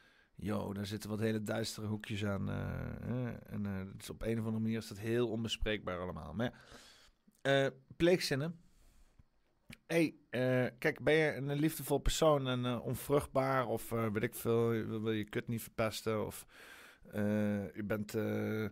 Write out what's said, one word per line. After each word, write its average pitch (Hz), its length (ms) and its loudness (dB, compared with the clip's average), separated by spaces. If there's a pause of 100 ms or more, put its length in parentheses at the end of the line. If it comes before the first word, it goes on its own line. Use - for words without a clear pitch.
(360)
Yo, 101 380 -2
daar 101 120 -4
zitten 101 240 -4
wat 104 100 -2
hele 110 240 0
duistere 110 440 -4
hoekjes 107 380 -4
aan, 98 240 -2
eh, 98 800 -4
eh, 117 60 -6 (200)
en, 104 120 -4
eh, 98 120 -4
het 98 240 -10
is - 80 -10
op 82 120 -10
een 113 180 0
of 110 60 -2
andere 110 140 -2
manier 110 180 0
is 110 100 -8
dat 98 120 -12
heel 117 300 2
onbespreekbaar 104 720 -2
allemaal. 85 340 -6
Maar 110 120 -2
ja, 123 80 -4 (880)
eh, 135 300 4 (260)
pleegzinnen. 165 600 2 (1300)
Hey, 165 280 2 (140)
eh, 127 360 2 (140)
kijk, 151 240 0
ben 143 100 6
je 156 200 4
een 139 200 -4
liefdevol 147 440 2
persoon 143 500 4
en, 123 180 0
eh, 123 200 -2
onvruchtbaar 131 840 2
of, 110 240 -2
eh, 113 200 2
weet 107 120 0
ik 120 120 0
veel, 117 360 4
je 110 140 0
wil, 110 160 -4
wil 113 100 0
je 107 120 0
kut 113 240 -4
niet 117 140 -2
verpesten 110 640 -2
of, - 200 -10 (680)
eh, 104 640 2
je 107 80 -6
bent, 107 320 -2
eh, 107 560 0